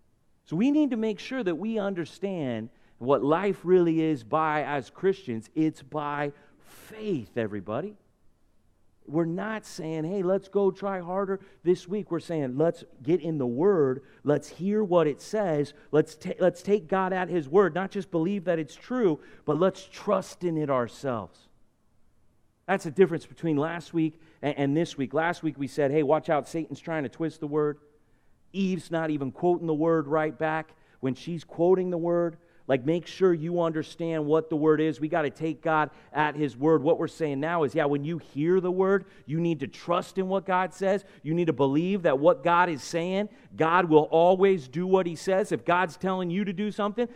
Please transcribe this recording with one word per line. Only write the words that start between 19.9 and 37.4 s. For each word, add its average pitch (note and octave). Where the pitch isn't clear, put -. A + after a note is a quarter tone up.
in E3+
it D3+
ourselves." A#2+
That's F#3+
the E3+
difference E3+
between D#3+
last E3
week D#3+
and, C#3
and C#3
this E3
week. C3
Last D#3+
week D3
we C#3
said, C#3
"Hey, D#3
watch D3
out, C#3+
Satan's D#3
trying D#3+
to A#2+
twist -
the D3+
word." D3
Eve's F#3
not D#3+
even C#3
quoting F3
the D#3+
word D#3+
right D#3
back. D#3
When C3
she's E3
quoting F3+
the F3+
word, E3+
like, B2+
make D#3+
sure F#3
you E3+
understand D#3+
what D#3
the E3
word D#3
is. D#3
We D#3
gotta D#3
take D#3
God D#3
at D3+
his C#3+
word. D3+
What D#3+
we're D#3+
saying C#3+